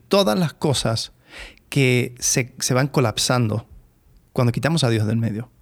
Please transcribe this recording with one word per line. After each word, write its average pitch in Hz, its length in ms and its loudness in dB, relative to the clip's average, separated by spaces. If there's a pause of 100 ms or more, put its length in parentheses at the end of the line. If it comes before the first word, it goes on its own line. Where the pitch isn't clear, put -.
todas 202 300 2
las 165 140 0
cosas - 600 -2 (560)
que 127 500 2
se, - 420 -2
se - 140 -2
van 135 140 2
colapsando 117 800 0 (680)
cuando 120 200 2
quitamos 147 320 0
a 120 60 2
Dios 110 160 0
del 110 100 0
medio. 113 340 -4 (120)